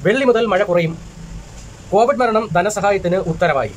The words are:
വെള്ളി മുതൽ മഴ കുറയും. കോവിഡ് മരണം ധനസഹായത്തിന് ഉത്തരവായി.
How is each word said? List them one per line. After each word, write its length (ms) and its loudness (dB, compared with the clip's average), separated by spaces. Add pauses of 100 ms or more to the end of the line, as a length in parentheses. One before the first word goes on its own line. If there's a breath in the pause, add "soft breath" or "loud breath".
വെള്ളി 160 2
മുതൽ 220 2
മഴ 160 2
കുറയും. 360 0 (920)
കോവിഡ് 280 4
മരണം 340 0
ധനസഹായത്തിന് 640 0
ഉത്തരവായി. 600 0